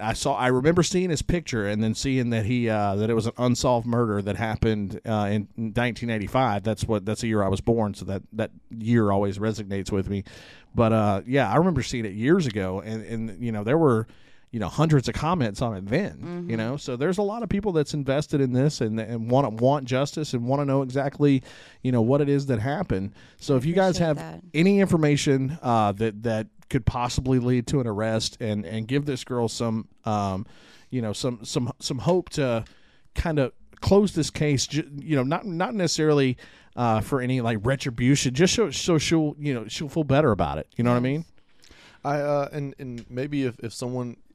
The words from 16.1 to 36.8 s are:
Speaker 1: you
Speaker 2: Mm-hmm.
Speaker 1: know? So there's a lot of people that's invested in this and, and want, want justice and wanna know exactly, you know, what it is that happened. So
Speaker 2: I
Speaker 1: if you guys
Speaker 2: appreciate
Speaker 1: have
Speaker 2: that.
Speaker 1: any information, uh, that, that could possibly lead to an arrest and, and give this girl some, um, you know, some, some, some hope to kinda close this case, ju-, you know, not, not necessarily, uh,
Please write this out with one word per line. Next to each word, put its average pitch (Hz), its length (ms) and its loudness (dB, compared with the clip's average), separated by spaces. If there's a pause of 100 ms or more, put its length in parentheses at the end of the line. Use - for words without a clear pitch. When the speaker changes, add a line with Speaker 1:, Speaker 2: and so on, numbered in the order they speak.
Speaker 1:
you 143 80 -12
Speaker 2:
Mm-hmm. 175 280 -6
Speaker 1:
know? 113 220 -4
So 131 180 -8
there's 170 240 0
a - 40 0
lot 220 200 -4
of 190 60 -8
people 202 240 0
that's 151 200 0
invested 139 480 0
in 127 120 2
this 135 280 2
and, 110 180 0
and 113 300 -6
want, 127 320 2
want 135 240 4
justice 135 480 -2
and 120 140 -2
wanna 143 180 0
know 139 160 2
exactly, 135 600 2 (400)
you 127 80 0
know, 123 100 4
what 135 200 4
it 143 80 2
is 139 180 0
that 123 120 0
happened. 110 540 -4 (240)
So - 160 -2
Speaker 2:
I 131 40 4
Speaker 1:
if 123 80 0
you 165 80 0
guys 185 240 4
Speaker 2:
appreciate 170 100 2
Speaker 1:
have 147 100 0
Speaker 2:
that. 165 240 -12 (140)
Speaker 1:
any 196 240 6
information, 151 840 2
uh, 110 300 2
that, 107 320 -4
that 110 240 -2 (220)
could 135 160 -2
possibly 131 520 0
lead 123 300 0
to 151 120 0
an 123 60 -2
arrest 110 540 -2
and, 104 260 -4
and 110 220 -8
give 143 180 -2
this 135 180 -6
girl 120 240 -2
some, 110 400 -4 (180)
um, 101 420 -2 (420)
you 127 120 -4
know, 107 120 -4
some, 120 300 -6
some, 123 360 -4
some 139 200 -6
hope 170 300 0
to 120 340 -2 (500)
kinda 147 380 0 (300)
close 202 340 4
this 151 160 0
case, 147 360 0
ju-, 147 220 -4 (100)
you 151 160 -2
know, 131 80 4
not, 147 220 -2
not 190 300 -4
necessarily, 151 600 2 (380)
uh, 113 260 2